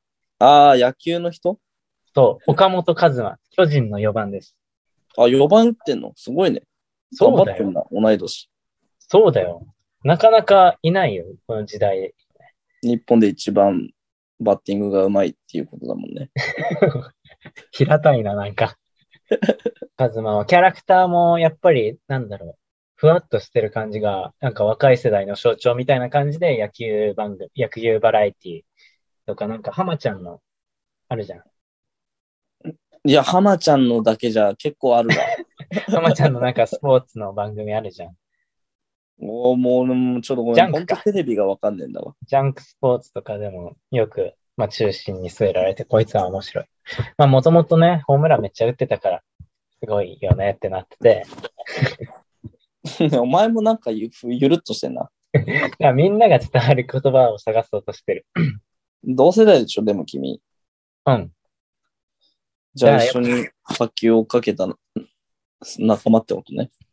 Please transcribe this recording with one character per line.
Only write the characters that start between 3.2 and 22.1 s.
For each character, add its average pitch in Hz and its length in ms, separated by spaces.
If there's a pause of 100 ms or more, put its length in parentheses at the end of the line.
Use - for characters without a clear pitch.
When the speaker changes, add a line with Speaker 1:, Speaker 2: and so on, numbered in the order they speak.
Speaker 2:
巨 185 140
人 143 240
の 104 100
四 107 140
番 104 180
で 98 100
す。 - 140 (640)
Speaker 1:
あ、 120 100
四 135 200
番 220 220
打 - 20
っ - 20 (120)
て 139 100
ん 82 60
の？ 57 140
す - 140
ご 160 160
い 156 60
ね。 - 100 (500)
Speaker 2:
そ 226 300
う 196 40
だ 196 120
よ。 - 0
Speaker 1:
頑 - 0
張 - 0
っ - 0
て 110 60
ん 95 100
な、 85 180
同 110 200
い 104 60
年。 - 320 (500)
Speaker 2:
そ 208 280
う 165 40
だ 113 100
よ。 87 240 (380)
な 160 140
か 220 120
な 220 140
か 185 380
い 160 100
な 185 160
い 104 80
よ、 85 100 (220)
こ 113 80
の 107 100
時 104 140
代。 98 340 (720)
Speaker 1:
日 120 160
本 117 200
で 107 80
一 - 240
番 98 380 (500)
バ 107 140
ッ - 40
テ - 160
ィ 101 40
ン 104 40
グ 101 100
が 98 120
う 98 60
ま 98 140
い 82 60
っ - 60 (160)
て 85 60
い 76 40
う - 40
こ - 140
と - 80
だ 50 80
も 50 120
ん 50 60
ね。 135 220
Speaker 2:
<laughs> 160 800 (560)
平 151 280
た 151 140
い 117 100
な、 101 120
な 101 100
ん 101 80
か。 - 240 (520)
<laughs> - 680
カ 127 120
ズ 110 120
マ 107 160
は、 104 80
キ 180 100
ャ 175 60
ラ 185 120
ク - 120
タ 185 200
ー - 20
も 170 320
や 165 100
っ 160 80
ぱ 180 140
り、 117 260 (100)
な 135 120